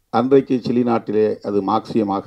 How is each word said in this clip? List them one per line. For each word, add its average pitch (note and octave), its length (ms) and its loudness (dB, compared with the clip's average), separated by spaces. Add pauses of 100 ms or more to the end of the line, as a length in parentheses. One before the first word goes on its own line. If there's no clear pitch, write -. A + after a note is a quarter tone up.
(120)
அன்றைக்கு C3 460 2
சிலி A#2 260 -2
நாட்டிலே G#2+ 420 0 (140)
அது G#2 220 -4
மார்க்சியமாக G#2 640 -2